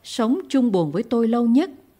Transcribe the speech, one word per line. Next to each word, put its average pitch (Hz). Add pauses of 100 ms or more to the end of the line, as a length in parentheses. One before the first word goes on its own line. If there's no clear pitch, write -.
sống 247
chung 247
buồng 170
với 185
tôi 233
lâu 240
nhất. 269 (300)